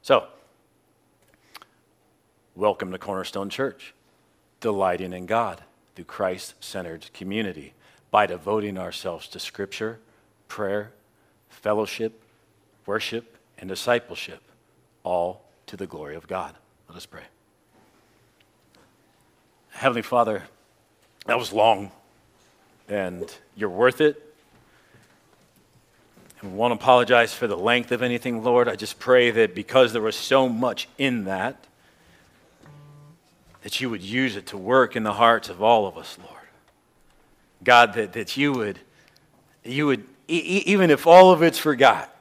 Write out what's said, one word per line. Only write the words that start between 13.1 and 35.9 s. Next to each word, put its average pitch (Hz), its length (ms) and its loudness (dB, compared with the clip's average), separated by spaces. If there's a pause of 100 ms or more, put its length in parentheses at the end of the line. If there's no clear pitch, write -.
and 95 120 -18
discipleship, - 720 -6 (640)
all 90 380 -4 (260)
to 95 100 -20
the 95 100 -12
glory 76 280 -16
of 82 120 -18
God. 92 260 -10 (340)
Let 85 100 -20
us - 80 -20
pray. - 180 -20 (2500)
Heavenly 120 320 -4
Father, 110 420 -2 (840)
that 117 120 -2
was 117 140 -8
long, 104 400 2 (960)
and 90 460 -8 (220)
you're 104 140 -6
worth 120 320 0
it. 151 200 2 (2250)
And 98 100 -16
we 95 60 -10
won't 120 160 0
apologize 120 600 4
for 120 140 -6
the 98 100 -4
length 120 340 0
of 120 100 -2
anything, 120 420 -4
Lord. 123 240 2
I 110 80 -4
just - 240 -12
pray 123 320 4
that 107 240 2
because 120 380 2
there 113 80 -4
was 107 140 -4
so 135 320 2
much 117 400 -4 (100)
in 127 280 -2
that, 95 400 -8 (2000)
that - 180 -8
you 127 80 -6
would 98 140 -8
use 117 320 -4
it 98 120 -14
to 104 100 -14
work 117 380 2
in 113 60 -4
the 107 120 -4
hearts 113 360 2
of 92 140 -8
all 110 240 4
of 82 100 -10